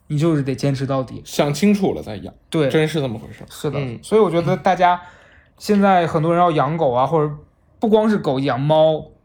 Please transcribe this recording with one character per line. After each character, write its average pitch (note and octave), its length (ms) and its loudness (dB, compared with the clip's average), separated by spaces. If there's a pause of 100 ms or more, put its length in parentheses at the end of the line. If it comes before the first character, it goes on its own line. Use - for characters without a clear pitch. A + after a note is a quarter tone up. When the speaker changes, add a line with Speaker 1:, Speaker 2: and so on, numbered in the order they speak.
Speaker 1:
你 D3+ 100 -4
就 D#3+ 180 2
是 C#3+ 80 0
得 C3 120 -4
坚 C#3+ 200 -2
持 C3 120 -6
到 C3+ 160 -4
底。 A#2+ 220 -12
Speaker 2:
想 D3 280 -2
清 G3+ 220 2
楚 G3 180 0
了 - 100 -8
再 G#2+ 140 -12
养。 - 160 -14 (160)
Speaker 1:
对。 D3+ 200 -2
Speaker 2:
真 D#3 200 0
是 D#3 120 -4
这 C3+ 60 -4
么 A2+ 120 -8
回 G#2+ 140 -18
事。 - 180 -20
Speaker 1:
是 - 200 -8
的。 C#3 80 -6
Speaker 2:
嗯。 B2+ 240 -8
Speaker 1:
所 G#3 140 0
以 A3 40 6
我 F#3+ 100 2
觉 E3+ 100 0
得 F3+ 160 -2
大 F#3 180 0
家 F3 260 2 (580)
现 G3+ 220 0
在 F#3+ 260 4
很 D3+ 160 -2
多 E3+ 100 0
人 E3+ 80 2
要 F3 120 4
养 C#3+ 240 0
狗 C3 160 0
啊， B2+ 140 2
或 D3+ 180 0
者 D3+ 80 -4 (460)
不 A#3 100 -2
光 G#3+ 200 4
是 G#3 80 2
狗， C3 240 -2
养 C3+ 180 -2
猫， D#3 460 2 (200)